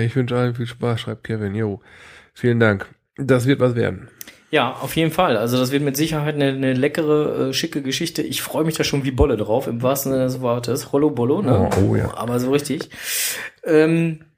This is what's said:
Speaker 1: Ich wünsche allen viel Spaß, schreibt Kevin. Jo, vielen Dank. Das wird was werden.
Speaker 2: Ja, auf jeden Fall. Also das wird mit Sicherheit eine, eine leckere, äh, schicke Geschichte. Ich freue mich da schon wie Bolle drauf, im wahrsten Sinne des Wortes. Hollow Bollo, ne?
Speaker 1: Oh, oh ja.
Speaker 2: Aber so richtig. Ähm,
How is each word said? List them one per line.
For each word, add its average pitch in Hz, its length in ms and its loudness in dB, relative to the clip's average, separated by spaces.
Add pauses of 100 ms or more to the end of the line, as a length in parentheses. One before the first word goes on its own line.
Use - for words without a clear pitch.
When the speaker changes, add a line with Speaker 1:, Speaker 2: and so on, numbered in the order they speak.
Speaker 1:
Ich 113 140 0
wünsche 123 200 0
allen 123 180 0
viel 120 140 -6
Spaß, 117 340 -2
schreibt 110 220 -10
Kevin. 107 320 -4
Jo, 104 260 -4 (520)
vielen 120 260 2
Dank. 107 280 4 (300)
Das 127 300 2
wird 135 120 4
was 127 160 4
werden. 101 320 -2 (440)
Speaker 2:
Ja, 131 220 2
auf - 220 -8
jeden 160 160 2
Fall. 170 240 2
Also 120 220 0
das 127 140 0
wird 143 100 0
mit 143 160 -2
Sicherheit 147 380 -2
eine, 143 140 0
eine 135 240 0
leckere, 147 760 0
äh, 131 40 -4
schicke 151 280 -4
Geschichte. 139 400 -4
Ich - 220 -4
freue - 220 -2
mich 160 100 -2
da 151 80 0
schon 139 200 -2
wie 135 80 -2
Bolle 131 240 2
drauf, 107 300 0
im 117 160 -4
wahrsten 135 300 0
Sinne 131 140 0
des 127 160 -4
Wortes. 120 500 -2
Hollow 147 180 2
Bollo, 135 320 0
ne? 95 340 4
Speaker 1:
Oh, 95 140 4
oh 107 60 2
ja. 104 200 -2
Speaker 2:
Aber 120 240 -4
so 127 120 -2
richtig. 143 380 -2 (760)
Ähm, 160 600 4 (120)